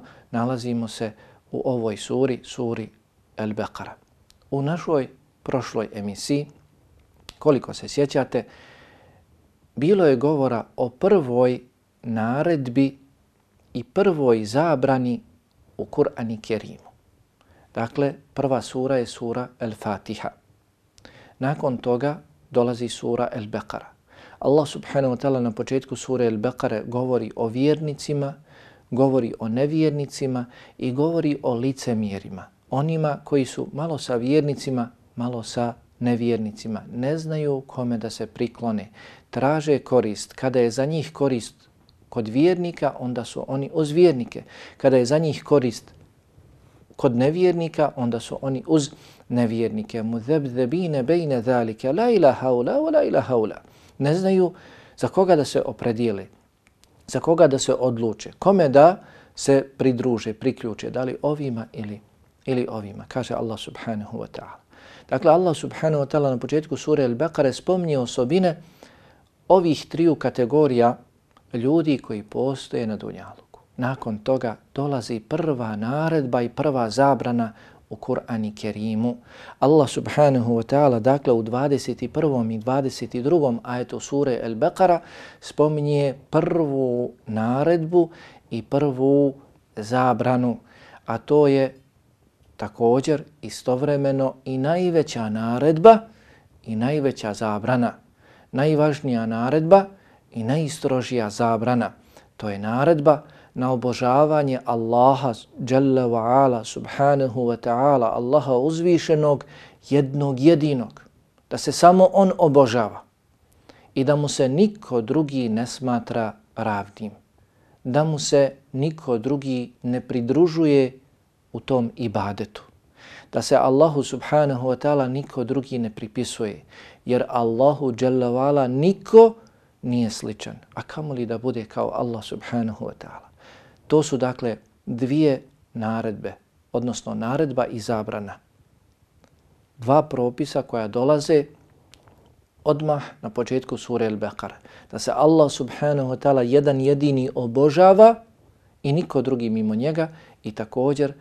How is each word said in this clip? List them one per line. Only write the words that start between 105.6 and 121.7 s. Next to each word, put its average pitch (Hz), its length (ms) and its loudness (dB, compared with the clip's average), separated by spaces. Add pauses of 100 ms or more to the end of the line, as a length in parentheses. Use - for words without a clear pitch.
dželle 131 380 4
wa 120 420 2
ala, 120 200 2
subhanahu 135 760 0
wa 120 160 0
ta'ala, 123 560 2
Allaha 127 440 0
uzvišenog, 156 880 2 (460)
jednog 139 500 0
jedinog, 143 640 2 (480)
da 123 80 -6
se - 140 -4
samo 180 400 8
on 185 260 6
obožava 123 640 4 (920)
i 135 100 0
da 143 120 2
mu 147 120 0
se 135 200 0
niko 151 520 0
drugi 135 480 -2
ne 113 180 -2
smatra 117 640 -4 (240)
ravnim, 107 540 -6 (720)
da 131 200 0
mu 156 140 -2
se 139 340 2 (200)
niko 135 460 -2
drugi 131 540 -4 (100)
ne 123 180 -4
pridružuje 139 1000 2 (540)
u 113 80 -10
tom 123 360 0